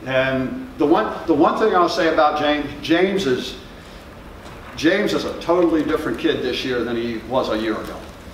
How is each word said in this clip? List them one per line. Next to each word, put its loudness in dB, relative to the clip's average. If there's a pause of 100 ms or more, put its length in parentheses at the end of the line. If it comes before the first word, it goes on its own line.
And 0 (100)
the 4
one, 2
the 4
one 4
thing 4
I'll 6
say 2
about 4
James, 0 (120)
James 2
is, -2 (1160)
James 2
is 0
a -6
totally 4
different -2
kid 0
this -2
year 0
than -2
he -4 (100)
was 0
a 0
year -2
ago. -8 (340)